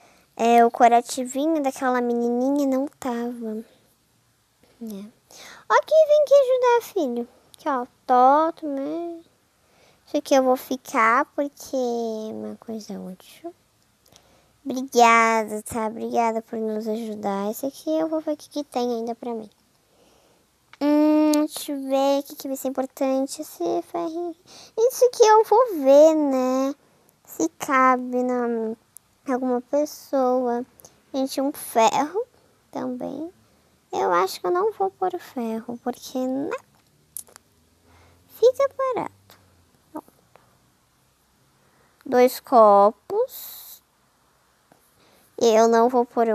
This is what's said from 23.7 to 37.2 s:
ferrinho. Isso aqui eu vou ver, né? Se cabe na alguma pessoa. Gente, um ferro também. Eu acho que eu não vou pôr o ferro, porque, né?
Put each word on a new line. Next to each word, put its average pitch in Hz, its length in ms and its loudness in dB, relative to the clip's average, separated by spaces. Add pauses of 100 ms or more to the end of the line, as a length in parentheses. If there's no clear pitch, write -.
ferrinho. 339 540 -8 (420)
Isso 494 280 0
aqui 494 200 4
eu 427 180 8
vou 427 380 2
ver, 285 320 8
né? 269 640 0 (500)
Se - 320 -4
cabe 254 640 0
na 233 520 -4 (580)
alguma 247 280 -2
pessoa. 254 1000 -2 (480)
Gente, 269 300 -4
um 277 100 -2
ferro 302 720 -2 (480)
também. 254 640 -10 (580)
Eu 381 220 -2
acho 370 260 -2
que - 60 -8
eu 359 60 -2
não 370 220 0
vou 392 180 -4
pôr 370 240 -6
o 349 40 -8
ferro, 226 640 -10
porque, - 360 -8
né? 269 360 -6 (1800)